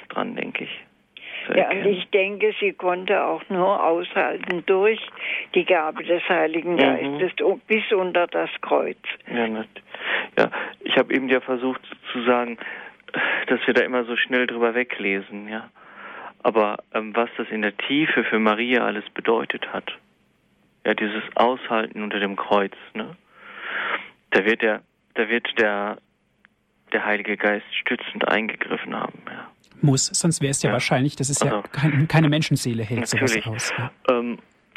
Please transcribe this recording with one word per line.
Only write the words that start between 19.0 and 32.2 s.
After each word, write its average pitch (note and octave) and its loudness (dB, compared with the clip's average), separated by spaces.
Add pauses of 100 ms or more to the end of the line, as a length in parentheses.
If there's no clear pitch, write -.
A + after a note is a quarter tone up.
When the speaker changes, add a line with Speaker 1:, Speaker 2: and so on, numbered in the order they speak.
Speaker 1:
bedeutet - -2
hat, - -8 (920)
ja, G#2+ 4
dieses G#2+ -4 (120)
Aushalten A2+ 0
unter G#2 -4
dem G2 -2
Kreuz, G2+ 2 (200)
ne, B2+ -10 (1160)
da G2 4
wird A2+ 2
der, G#2+ 2 (340)
da A2 0
wird A#2 0 (120)
der, G#2 0 (960)
der G#2 0
Heilige G#2 0
Geist G#2 0 (100)
stützend - -4
eingegriffen - -2
haben, - -6
ja. - -14 (360)
Speaker 3:
Muss, C3 4
sonst - 0
wäre C#3 0
es - -2
ja C#3+ 4
Speaker 1:
Ja. - 0
Speaker 3:
wahrscheinlich, B2+ 2
das C3+ -2
ist C#3+ 0
ja C#3 2
Speaker 1:
Also G2+ -4
Speaker 3:
kein, D3 4
keine D#3 6